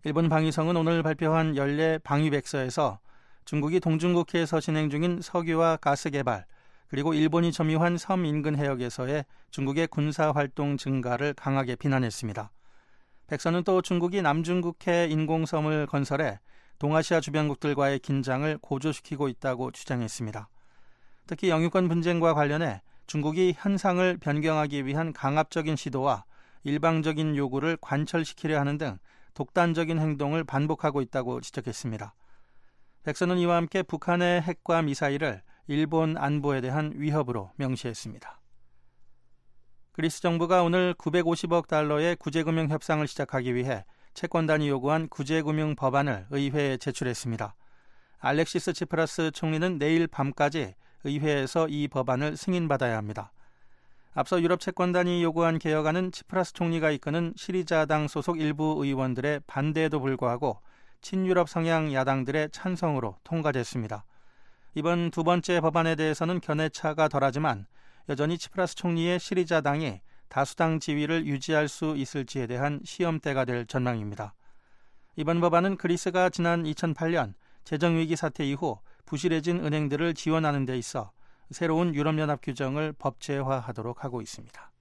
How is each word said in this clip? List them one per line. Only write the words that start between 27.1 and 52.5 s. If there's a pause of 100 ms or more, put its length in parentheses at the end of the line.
요구를
관철시키려
하는
등 (360)
독단적인
행동을
반복하고
있다고
지적했습니다. (880)
백서는
이와
함께
북한의
핵과
미사일을 (260)
일본
안보에
대한
위협으로
명시했습니다. (1500)
그리스
정부가
오늘
구백오십억
달러의
구제금융
협상을
시작하기
위해 (320)
채권단이
요구한
구제금융
법안을
의회에
제출했습니다. (640)
알렉시스
치프라스
총리는
내일
밤까지 (300)
의회에서
이
법안을
승인받아야